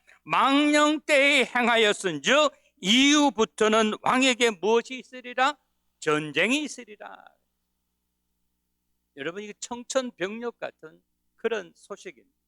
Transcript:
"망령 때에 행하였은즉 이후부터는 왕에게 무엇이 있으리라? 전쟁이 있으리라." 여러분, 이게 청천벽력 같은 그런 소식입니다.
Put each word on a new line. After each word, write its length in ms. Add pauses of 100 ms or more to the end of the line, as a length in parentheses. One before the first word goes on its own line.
(240)
"망령 800
때에 420
행하였은즉 1080 (280)
이후부터는 1120 (100)
왕에게 480
무엇이 480
있으리라? 580 (440)
전쟁이 640
있으리라." 600 (1900)
여러분, 260
이게 180
청천벽력 1000
같은 420 (360)
그런 400
소식입니다. 600 (100)